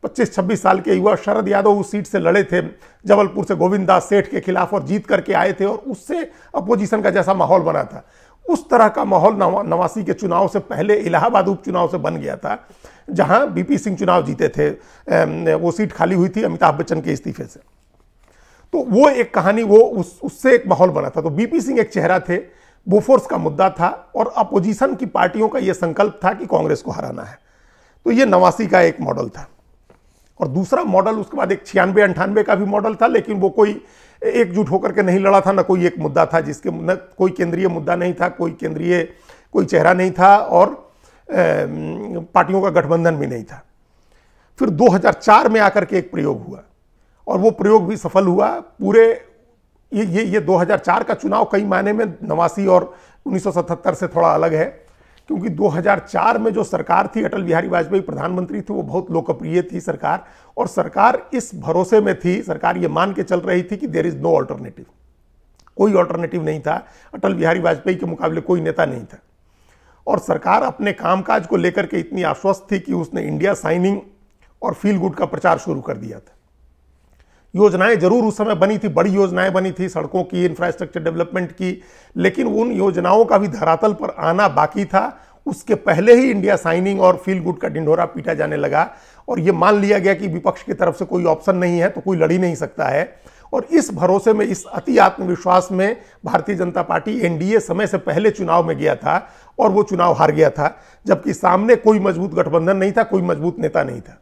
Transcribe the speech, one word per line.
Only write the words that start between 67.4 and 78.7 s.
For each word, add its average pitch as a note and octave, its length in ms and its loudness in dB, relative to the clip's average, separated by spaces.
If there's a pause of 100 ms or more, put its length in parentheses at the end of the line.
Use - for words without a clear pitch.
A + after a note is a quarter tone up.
वाजपेयी E3+ 360 -2
के F#3 100 -6
मुकाबले E3 340 -4
कोई F3+ 200 -2
नेता D#3+ 240 -2
नहीं B2+ 200 -6
था। - 140 -20 (880)
और - 120 2
सरकार - 440 2
अपने G#3+ 300 -2
कामकाज F3 540 -2
को F#3+ 100 -2
लेकर F3 300 0
के F#3 120 -4
इतनी F3 240 -6
आश्वस्त F#3+ 500 -2
थी G3 60 0
कि - 140 -6
उसने E3+ 300 -4
इंडिया D#3 320 -2
साइनिंग F3+ 460 0 (600)
और G#3 120 -4
फील G3+ 240 0
गुड E3+ 160 -2
का F#3+ 100 -2
प्रचार E3 340 0
शुरू C#3 220 -6
कर B2 160 -8
दिया A#2 220 -14
था। - 120 -20 (1300)
योजनाएं G3+ 420 4
जरूर G#3 260 4
उस G#3+ 120 0
समय - 180 -2
बनी G3 240 2